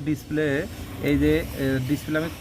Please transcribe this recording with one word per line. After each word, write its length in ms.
ডিসপ্লে। 380
এই 120
যে, 180
আহ, 80
ডিসপ্লে 320
আমি 80